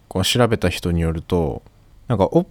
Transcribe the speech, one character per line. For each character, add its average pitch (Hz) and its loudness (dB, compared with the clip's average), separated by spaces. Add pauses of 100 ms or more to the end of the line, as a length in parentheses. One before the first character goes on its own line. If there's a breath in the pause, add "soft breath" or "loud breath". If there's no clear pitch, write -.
こ 92 -4
う - 0
調 120 2
べ 110 0
た 90 0
人 87 -4
に 85 0
よ 82 0
る 80 -6
と、 76 -2 (460)
な 120 -2
ん - -2
か 95 4
お 170 4
っ - -2